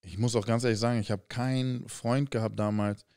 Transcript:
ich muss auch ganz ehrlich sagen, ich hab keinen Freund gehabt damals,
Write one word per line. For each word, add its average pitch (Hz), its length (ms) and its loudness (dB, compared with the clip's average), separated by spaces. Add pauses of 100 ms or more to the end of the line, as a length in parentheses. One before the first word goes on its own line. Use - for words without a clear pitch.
ich 85 160 -12
muss 113 180 0
auch 107 100 4
ganz 117 180 2
ehrlich 117 160 2
sagen, 117 200 2
ich 101 120 -2
hab 104 180 -4
keinen 127 580 -2
Freund 135 440 0
gehabt 110 280 -2
damals, 104 460 0 (120)